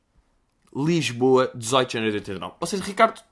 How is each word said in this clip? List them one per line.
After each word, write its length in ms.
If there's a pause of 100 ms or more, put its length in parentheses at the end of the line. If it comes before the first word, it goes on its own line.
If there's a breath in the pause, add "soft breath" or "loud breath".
(760)
Lisboa, 800
dezoito 340
de 60
janeiro 180
de 60
oitenta 200
e 20
nove. 200
Ou 60
seja, 180
Ricardo, 480